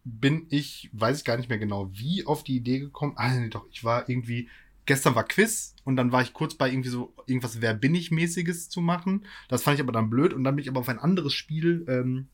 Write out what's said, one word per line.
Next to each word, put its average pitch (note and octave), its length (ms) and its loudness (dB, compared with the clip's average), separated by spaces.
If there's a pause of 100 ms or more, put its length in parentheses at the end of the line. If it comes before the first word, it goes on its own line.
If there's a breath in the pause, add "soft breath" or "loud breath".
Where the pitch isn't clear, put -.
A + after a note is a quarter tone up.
bin C#3 460 0
ich, - 440 -4
weiß A2+ 260 2
ich - 60 -10
gar A#2 120 0
nicht A#2+ 120 -4
mehr A2+ 100 0
genau, G2+ 340 -2
wie C#3+ 320 -4
auf C#3+ 180 0
die C3 120 -2
Idee B2 240 0
gekommen. C#3+ 380 -6
Ah, A#2+ 160 0
nee, A#2+ 160 0
doch, G#2+ 220 -8
ich - 120 -14
war A#2 240 0
irgendwie, A#2+ 420 -4 (360 soft breath)
gestern C3+ 300 4
war A2 100 4
Quiz - 580 0
und C3 140 0
dann B2 140 4
war B2+ 100 6
ich A#2+ 120 -2
kurz - 220 -4
bei C3+ 160 2
irgendwie B2+ 180 -2
so B2 240 -6 (120)
irgendwas A#2+ 360 -2
Wer A2+ 120 2
bin C3 220 2
ich E3+ 160 -2
mäßiges E3+ 580 -2
zu - 120 -6
machen. F3 440 0 (240 loud breath)
Das B2 140 0
fand C#3+ 120 4
ich D3 60 2
aber B2+ 100 -2
dann A2 180 2
blöd C3+ 240 4
und C3+ 100 -2
dann C#3 120 2
bin D3 80 -2
ich C3+ 60 -8
aber C3 100 0
auf B2 100 -2
ein A#2 100 -2
anderes E3 340 2
Spiel, E3 560 0
ähm, B2+ 440 0